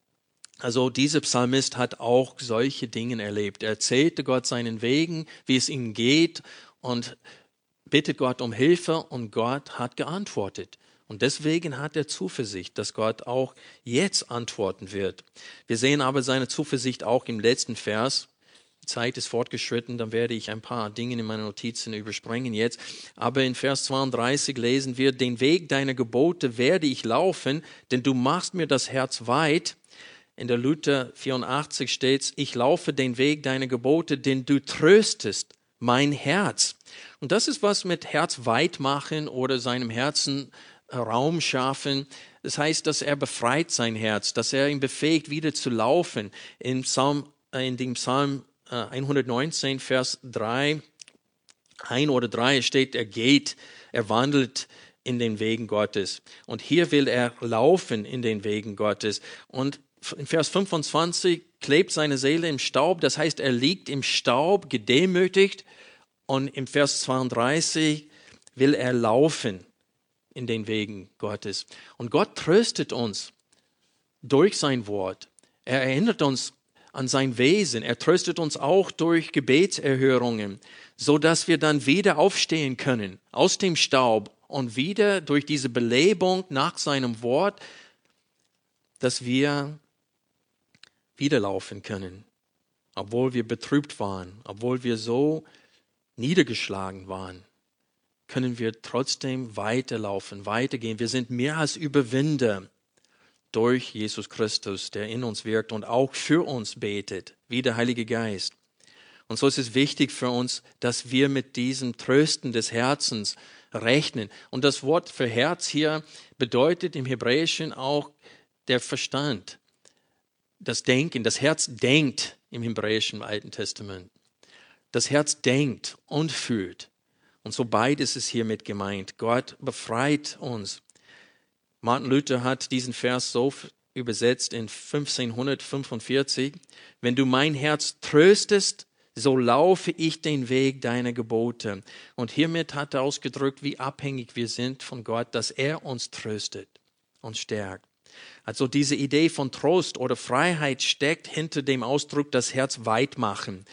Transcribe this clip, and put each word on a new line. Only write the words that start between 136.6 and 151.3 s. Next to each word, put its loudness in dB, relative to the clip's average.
"Wenn 0
du 4
mein 4
Herz -2
tröstest, 6
so 2
laufe 4
ich -2
den -2
Weg 2
deiner -2
Gebote." -2
Und -6
hiermit 0
hat -6
er 0
ausgedrückt, -4
wie -6
abhängig -8
wir -4
sind -6
von -12
Gott, -4
dass -2
er -4
uns -8
tröstet -8
und -12
stärkt. -8
Also -2
diese 0
Idee 2
von -2
Trost 0
oder -2
Freiheit 0
steckt 0
hinter -6